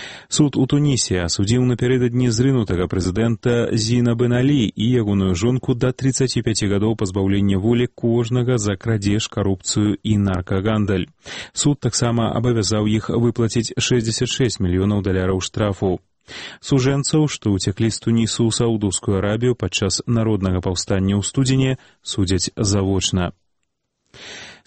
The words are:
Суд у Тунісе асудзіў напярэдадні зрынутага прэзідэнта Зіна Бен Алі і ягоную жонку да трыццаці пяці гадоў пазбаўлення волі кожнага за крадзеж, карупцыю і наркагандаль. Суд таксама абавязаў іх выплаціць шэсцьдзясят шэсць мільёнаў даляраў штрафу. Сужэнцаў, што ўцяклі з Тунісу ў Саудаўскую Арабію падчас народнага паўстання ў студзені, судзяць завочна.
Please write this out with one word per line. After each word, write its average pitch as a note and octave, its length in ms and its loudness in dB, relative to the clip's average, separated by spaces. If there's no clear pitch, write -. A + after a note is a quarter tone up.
Суд D3 300 2
у C3+ 100 2
Тунісе C#3 540 0
асудзіў G#2+ 420 0
напярэдадні B2 640 0
зрынутага A2 640 0
прэзідэнта A2 840 0
Зіна A#2+ 460 2
Бен A#2+ 180 2
Алі C3 300 2
і A2 220 -2
ягоную G2 340 2
жонку A#2+ 400 0
да B2+ 160 0
трыццаці B2+ 560 -2
пяці G#2+ 240 0
гадоў G#2 300 2
пазбаўлення G2 580 2
волі A#2+ 300 2
кожнага A#2+ 720 0
за G2+ 140 -2
крадзеж, G#2 500 -2
карупцыю G#2 800 0
і G#2+ 180 2
наркагандаль. G2 840 0
Суд - 260 2
таксама A#2 560 0
абавязаў A2 560 0
іх A2 180 -2
выплаціць A#2 640 0
шэсцьдзясят A#2+ 560 0
шэсць A#2+ 320 -2
мільёнаў F#2+ 400 2
даляраў F#2 400 0
штрафу. G2 560 -2
Сужэнцаў, C#3 640 2
што G2+ 320 0
ўцяклі A2 320 0
з - 80 -4
Тунісу A#2 480 0
ў A2 80 2
Саудаўскую G#2 640 0
Арабію A2+ 400 0
падчас - 480 -2
народнага G#2 560 0
паўстання F#2+ 560 0
ў G2 80 -2
студзені, C3 560 0
судзяць F#2 480 -2
завочна. F#2+ 800 0